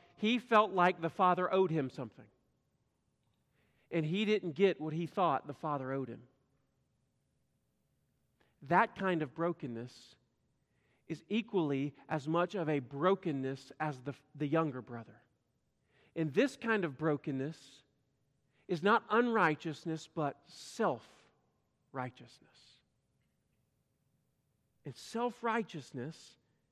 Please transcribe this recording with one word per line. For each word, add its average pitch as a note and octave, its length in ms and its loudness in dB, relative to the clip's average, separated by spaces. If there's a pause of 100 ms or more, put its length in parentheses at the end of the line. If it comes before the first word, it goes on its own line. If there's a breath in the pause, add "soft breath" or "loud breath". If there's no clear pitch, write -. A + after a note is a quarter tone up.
(160 soft breath)
he A3+ 220 2
felt G#3+ 340 4
like F3+ 280 4
the E3 100 -2
father F3+ 420 2
owed F#3 180 4
him C#3+ 200 -2
something. B2 340 -12 (1700)
And E3 140 0
he F#3 200 0
didn't F#3+ 280 0
get F3+ 280 4
what D#3 120 -4
he E3 140 -2
thought D#3 400 0
the D3 80 -10
father C#3 380 -4
owed C3+ 160 -6
him. A#2+ 140 -14 (2500)
That F3 340 2
kind F3+ 260 0
of C3 120 -6
brokenness B2+ 840 -6 (920)
is D3 200 -8
equally D3+ 680 0 (140 loud breath)
as D3 200 -2
much G3 260 0
of E3+ 140 -2
a D3+ 120 0
brokenness C#3 1000 -2
as D3+ 200 -4
the, C3 140 -8 (200)
the D3 120 -2
younger C#3+ 360 2
brother. A#2 400 -16 (920 soft breath)
And D#3+ 200 -2
this B3+ 220 2
kind A3 280 0
of C#3 140 -6
brokenness D3 580 -2 (1120)
is E3 160 -4
not G#3 280 4
unrighteousness, E3+ 1040 0
but D3 220 -2 (100)
self-righteousness. - 2000 -8 (2500)
And C#3 100 -12
self-righteousness A3 1200 -6 (560)